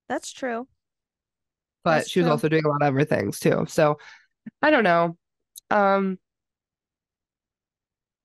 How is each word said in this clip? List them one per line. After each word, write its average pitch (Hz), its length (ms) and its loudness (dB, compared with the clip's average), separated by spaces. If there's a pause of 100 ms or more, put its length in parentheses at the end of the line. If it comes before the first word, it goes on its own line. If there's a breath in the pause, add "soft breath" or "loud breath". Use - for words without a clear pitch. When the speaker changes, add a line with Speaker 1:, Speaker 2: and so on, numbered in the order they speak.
Speaker 1:
That's 269 240 -8
true. 247 360 -8 (1160)
Speaker 2:
But 170 160 0
Speaker 1:
That's - 120 -6
Speaker 2:
she 190 80 0
was 170 60 2
Speaker 1:
true. 165 60 2
Speaker 2:
also 151 180 0
doing 156 160 0
a - 20 0
lot 147 160 -2
of 143 100 2
other 135 120 0
things, 104 340 -4
too. - 280 0
So, 151 300 0 (640 loud breath)
I 294 80 2
don't 277 140 4
know. 170 340 2 (540)
Um, 196 480 2 (2000)